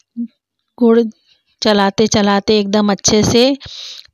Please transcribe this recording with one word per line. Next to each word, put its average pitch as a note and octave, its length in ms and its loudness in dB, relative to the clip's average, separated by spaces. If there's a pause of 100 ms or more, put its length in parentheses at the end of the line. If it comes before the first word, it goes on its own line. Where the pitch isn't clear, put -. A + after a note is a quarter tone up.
(800)
गुड़ A#3 220 4 (640)
चलाते-चलाते G3+ 960 0
एकदम G#3 340 0
अच्छे G#3 300 0
से A#3 200 2 (720)